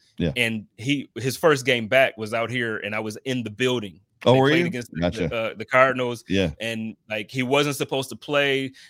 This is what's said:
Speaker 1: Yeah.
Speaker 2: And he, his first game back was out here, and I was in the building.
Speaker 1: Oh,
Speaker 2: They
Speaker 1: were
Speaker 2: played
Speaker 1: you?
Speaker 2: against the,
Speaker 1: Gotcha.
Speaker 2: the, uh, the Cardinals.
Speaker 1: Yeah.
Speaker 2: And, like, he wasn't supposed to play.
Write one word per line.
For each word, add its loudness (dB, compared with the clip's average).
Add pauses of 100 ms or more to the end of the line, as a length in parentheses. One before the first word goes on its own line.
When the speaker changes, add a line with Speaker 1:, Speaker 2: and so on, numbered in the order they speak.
(180)
Speaker 1:
Yeah. 0
Speaker 2:
And 0 (100)
he, -2
his -4
first 2
game 0
back 4
was -6
out -2
here, -4
and -8
I -4
was -6
in -4
the -8
building. -4 (240)
Speaker 1:
Oh, 8
Speaker 2:
They 8
Speaker 1:
were 6
Speaker 2:
played 4
Speaker 1:
you? 2
Speaker 2:
against -6
the, -8
Speaker 1:
Gotcha. 0
Speaker 2:
the, -6
uh, -4
the -10
Cardinals. 2
Speaker 1:
Yeah. 2
Speaker 2:
And, -6 (120)
like, -8
he -4
wasn't 2
supposed -4
to -12
play. 0 (160)